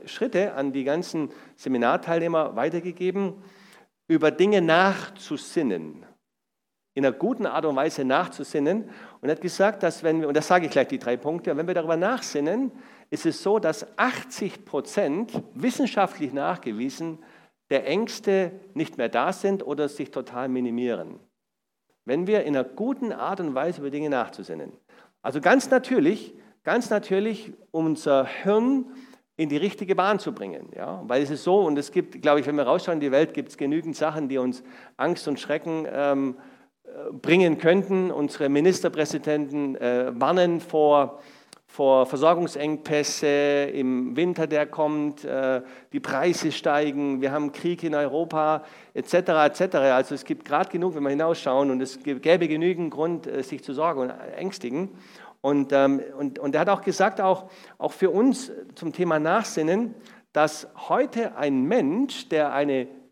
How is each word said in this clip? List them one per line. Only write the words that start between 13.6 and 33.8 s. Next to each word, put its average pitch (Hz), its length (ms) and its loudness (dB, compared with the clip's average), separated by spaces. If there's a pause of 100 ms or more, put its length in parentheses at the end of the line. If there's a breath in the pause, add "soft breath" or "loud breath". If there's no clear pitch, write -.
achtzig - 680 -2
Prozent 165 760 -2 (120)
wissenschaftlich 185 800 -2
nachgewiesen 143 840 -6 (500 loud breath)
der 135 180 0
Ängste 190 640 0 (220)
nicht 156 240 -6
mehr 117 100 0
da 131 240 0
sind 196 340 -2
oder 147 220 -2
sich 143 240 -10
total 123 380 -8
minimieren. 120 720 -4 (840)
Wenn 156 240 -2
wir 208 160 2
in 143 140 0
einer 127 80 0
guten 233 480 -4
Art 151 260 -4
und 151 160 -4
Weise 156 240 -2
über 143 120 -6
Dinge 147 180 -4
nachzusinnen. 90 640 -6 (480 soft breath)
Also 127 180 -4
ganz 208 300 6
natürlich, 220 640 2 (320 loud breath)
ganz 226 240 0
natürlich 208 640 -2 (180)
unser 151 540 2
Hirn 240 600 2 (500 loud breath)
in 156 120 0
die 147 80 0
richtige 196 380 -2
Bahn 190 240 2
zu 151 140 -6
bringen. 98 420 -10
Ja? 95 320 -10
Weil 127 160 2
es 139 80 -4
ist 143 120 -8
so, 196 180 4
und 151 160 2
es 143 140 -6
gibt, - 300 -2
glaube 147 200 6
ich, 127 40 -2
wenn 147 100 -2
wir 147 80 2
rausschauen 165 340 2
in 151 40 -4
die 143 100 0
Welt, 156 220 4
gibt's - 240 -8
genügend 151 380 -2